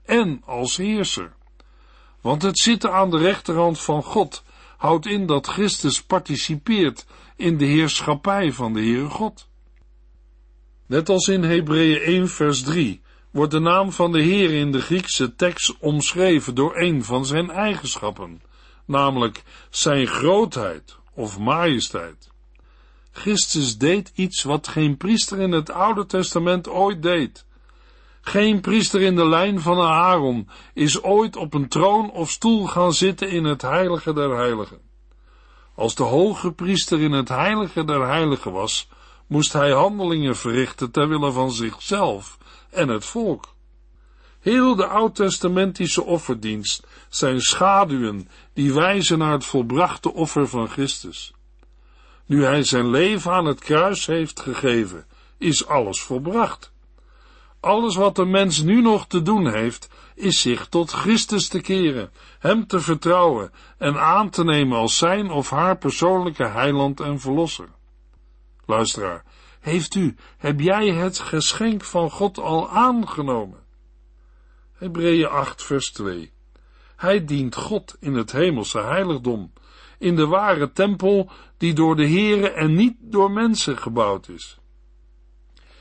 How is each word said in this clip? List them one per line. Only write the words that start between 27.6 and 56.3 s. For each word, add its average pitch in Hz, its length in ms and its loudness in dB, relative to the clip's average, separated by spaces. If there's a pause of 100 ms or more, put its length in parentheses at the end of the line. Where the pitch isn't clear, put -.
Geen 208 400 2
priester 196 400 2
in 185 140 4
de 170 120 4
lijn 185 320 2
van 175 200 2
Aaron 160 720 2 (240)
is 147 280 0
ooit 208 340 2
op 151 180 -8
een 139 140 -2
troon 208 440 2
of 170 180 -6
stoel 220 380 2
gaan 175 260 2
zitten 190 360 0
in 170 140 -2
het 147 180 -2
Heilige 160 520 0
der 143 220 -2
Heiligen. 117 440 -4 (960)
Als 113 200 -2
de 135 80 0
hoge 170 480 2
priester 175 500 -2
in 156 100 2
het 135 180 -2
Heilige 170 560 -2
der 139 220 0
Heiligen 143 440 -2
was, 95 380 -6 (380)
moest 147 260 0
hij 143 180 2
handelingen 160 640 0
verrichten 123 560 -2
ter 151 180 0
wille 147 220 0
van 131 200 -2
zichzelf 117 840 -4 (320)
en 165 180 0
het 107 180 -2
volk. 208 480 -6 (880)
Heel 254 360 4
de 185 120 0
oud-testamentische 190 1160 0
offerdienst 110 840 -4 (220)
zijn 131 320 0
schaduwen 139 880 2 (240)
die 139 200 2
wijzen 175 440 2
naar 156 140 2
het 139 140 -2
volbrachte 135 680 0
offer 151 340 0
van 117 200 -4
Christus. - 680 -8 (920)
Nu 143 180 2
hij 139 200 2
zijn 120 260 0
leven 175 420 2
aan 180 140 2
het 143 140 -2
kruis 180 460 0
heeft 160 340 -4
gegeven, 117 640 -2 (320)
is - 300 -2
alles 117 340 -2
volbracht. 170 720 -4 (880)